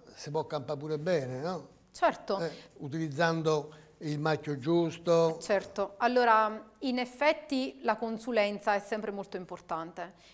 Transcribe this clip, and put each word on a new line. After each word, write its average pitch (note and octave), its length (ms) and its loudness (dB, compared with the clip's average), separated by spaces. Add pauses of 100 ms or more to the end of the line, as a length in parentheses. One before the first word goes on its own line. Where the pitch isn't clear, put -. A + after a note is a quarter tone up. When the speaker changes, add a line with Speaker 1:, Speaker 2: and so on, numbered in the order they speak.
(160)
Speaker 1:
si - 160 -12
può D#3 160 -2
campare C#3+ 320 -6
pure D3+ 180 -4
bene, C#3+ 440 -2
no? E3 260 -6 (240)
Speaker 2:
Certo. - 480 0
Speaker 1:
Eh, E3 120 -4 (260)
utilizzando D#3 960 0 (280)
il D3+ 160 -2
marchio D3 400 0
giusto. E3 840 4
Speaker 2:
Certo. G3 560 -2
Allora, A3+ 720 4 (120)
in B3+ 200 -2
effetti C4+ 800 0
la A3 160 2
consulenza G#3+ 760 0
è G3+ 60 2
sempre G#3 320 -6
molto G3 240 -10
importante, F3 760 -8 (200)